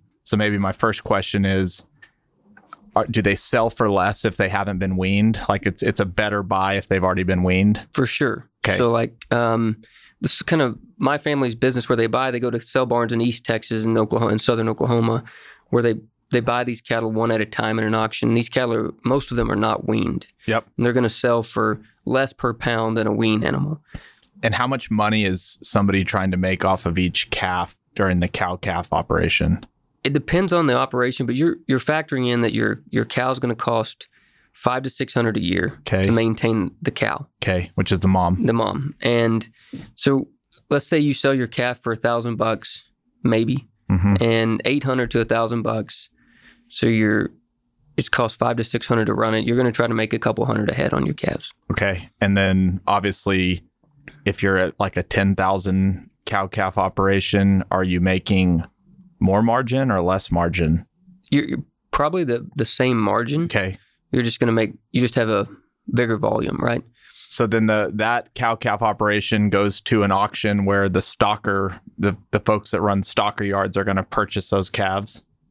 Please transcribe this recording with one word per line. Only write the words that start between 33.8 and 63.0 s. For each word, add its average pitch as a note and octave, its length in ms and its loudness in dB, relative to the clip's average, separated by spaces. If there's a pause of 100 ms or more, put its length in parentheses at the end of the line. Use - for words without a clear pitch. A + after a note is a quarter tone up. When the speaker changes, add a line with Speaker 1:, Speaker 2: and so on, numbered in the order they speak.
Speaker 2:
five B2+ 300 0
to C3 60 -6
six - 220 -6
hundred A2+ 240 0
a G#2 60 -2
year F2 380 -2
Speaker 1:
Okay. F#2+ 240 0
Speaker 2:
to G#2+ 80 4
maintain A2+ 680 0
the - 100 -4
cow. - 360 -4 (160)
Speaker 1:
Okay, F2+ 320 -2
which G2 180 -2
is F#2 80 2
the F#2+ 80 2
mom. F#2 380 2
Speaker 2:
The A2+ 80 2
mom. A#2 480 -2
And A#2 440 0 (480)
so - 340 0 (420)
let's C#3+ 160 0
say E3+ 120 2
you D3 140 2
sell C#3 220 0
your B2+ 140 0
calf B2 320 -4
for A#2+ 120 -4
a A2 40 -4
thousand A#2 400 -2
bucks, - 480 -4 (380)
maybe, A#2 460 0 (220)
Speaker 1:
Mm-hmm. G2 320 4
Speaker 2:
and A2+ 420 2
eight C3+ 200 0
hundred B2+ 260 -2
to A#2+ 100 2
a A2+ 60 0
thousand A#2 360 0
bucks. A2+ 460 -6 (600)
So - 180 -2
you're, A2 440 2 (680)
it's C3 100 -4
cost A#2 300 0
five A#2+ 180 0
to A2+ 80 -2
six - 220 -4
hundred A2+ 200 2
to G#2+ 80 2
run A2 200 2
it. A2+ 100 0
You're A#2 140 2
gonna B2 140 2
try A#2+ 140 0
to A#2 80 -2
make A2 200 0
a G#2+ 40 0
couple A#2 280 0
hundred G#2+ 240 0
a - 40 -2
head - 200 0
on C3+ 100 0
your D3 100 -2
calves. - 380 -6 (180)
Speaker 1:
Okay. G2 380 -2 (120)
And G2+ 140 2
then F#2+ 520 2
obviously, F#2+ 760 0 (600)
if - 180 -2
you're G2 140 2
at, F#2 240 0
like, F#2+ 160 -4
a F#2 60 0
ten G2 340 2
thousand F#2+ 720 0 (160)
cow G2 220 -2
calf F#2+ 320 -2
operation, G2 920 2
are F#2 140 0
you F2+ 160 0
making F#2 640 2 (560)
more F#2+ 220 2
margin B2 480 0
or F#2+ 100 2
less F#2 320 0
margin? E2+ 540 0 (440)
Speaker 2:
You're, C#3+ 140 2
you're - 200 -6 (260)
probably D#3+ 340 0
the, B2 320 -4
the C3+ 80 -2
same B2+ 340 0
margin. A#2+ 460 0